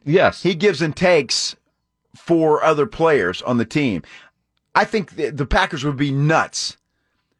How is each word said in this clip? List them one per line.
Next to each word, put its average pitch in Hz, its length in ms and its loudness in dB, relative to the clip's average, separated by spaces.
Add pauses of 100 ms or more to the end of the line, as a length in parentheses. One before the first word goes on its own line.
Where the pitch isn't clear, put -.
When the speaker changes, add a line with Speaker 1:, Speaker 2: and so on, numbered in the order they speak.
Speaker 1:
Yes. 143 400 2
Speaker 2:
He 185 120 2
gives 160 260 0
and 160 140 -2
takes 170 600 0 (580)
for 160 480 2
other 147 240 2
players 117 580 0
on 123 140 -2
the 113 80 0
team. 117 380 -2 (720)
I 196 80 2
think 214 320 -6
the, 143 140 -4
the 127 160 -6
Packers 175 400 -2
would 147 100 -4
be 143 160 -2
nuts 139 640 -2 (640)